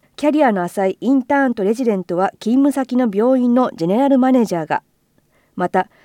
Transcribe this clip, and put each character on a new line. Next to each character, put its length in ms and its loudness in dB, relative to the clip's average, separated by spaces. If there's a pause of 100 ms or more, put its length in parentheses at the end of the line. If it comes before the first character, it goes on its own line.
(180)
キ 100 -4
ャ 40 2
リ 120 2
ア 80 4
の 120 -2
浅 240 -2
い 120 -4
イ 140 0
ン 100 2
タ 220 0
ー 20 2
ン 60 -2
と 100 -6
レ 100 0
ジ 120 -4
デ 100 2
ン 80 -4
ト 140 -6
は 140 0 (100)
勤 140 -2
務 180 2
先 240 -4
の 120 0
病 320 2
院 140 2
の 180 2
ジ 120 -6
ェ 20 0
ネ 120 0
ラ 100 2
ル 100 4
マ 140 2
ネ 80 4
ー 40 0
ジ 120 -4
ャ 60 -6
ー 40 -10
が、 160 -4 (720)
ま 140 -4
た、 180 -2 (180)